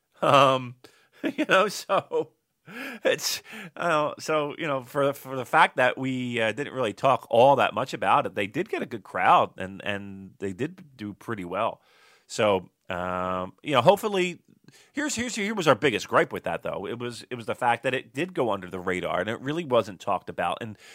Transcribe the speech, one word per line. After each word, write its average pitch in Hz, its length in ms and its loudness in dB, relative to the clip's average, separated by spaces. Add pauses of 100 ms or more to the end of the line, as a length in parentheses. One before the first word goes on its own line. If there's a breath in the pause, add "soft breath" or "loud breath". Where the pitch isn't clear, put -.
(220)
Um, 135 540 4 (280 soft breath)
<laughs> - 200 -20
you 285 240 -2
know, 190 200 4
so 160 600 -4 (760 loud breath)
it's, - 400 -2 (320 loud breath)
uh, 156 440 0
so, 151 380 -2
you 165 100 -6
know, 135 160 -4
for, 139 280 0
for 135 240 -10
the 127 80 -6
fact 165 320 4
that 127 220 4
we, 127 420 -4
uh, 110 140 2
didn't 123 200 -8
really 117 200 -2
talk 131 360 2
all 127 280 8
that 104 160 2
much 113 200 -4
about 120 320 2
it, 92 100 -10
they 104 120 -2
did 156 220 -6
get 349 120 -4
a 208 40 -6
good 110 180 -10
crowd, 117 540 2
and, 95 260 -10
and 98 560 -8
they 98 140 -6
did 147 280 -8 (140)
do 104 180 -10
pretty 104 300 -10
well. 92 380 -4 (460 soft breath)
So, 98 420 2 (200)
um, 92 600 -4 (120)
you 143 100 -4
know, 123 80 6
hopefully, 185 580 2 (540 soft breath)
here's, 294 200 -4
here's, 233 220 -6
here 214 180 -4
was 180 140 0
our 139 80 8
biggest 110 320 0
gripe 139 240 2
with 92 140 -8
that, 85 180 -4
though. 82 240 -8
It 113 100 -8
was, 120 320 -10
it 127 60 -6
was 113 120 -10
the 107 80 -4
fact 120 280 0
that 131 100 0
it - 200 -6
did 180 200 -6
go 131 160 0
under 95 200 -4
the 92 100 -8
radar, 87 400 -2
and 98 100 -2
it 113 120 -6
really 156 240 -6
wasn't 113 340 0
talked 95 300 -4
about. 87 320 -4
And 110 160 -12 (180 loud breath)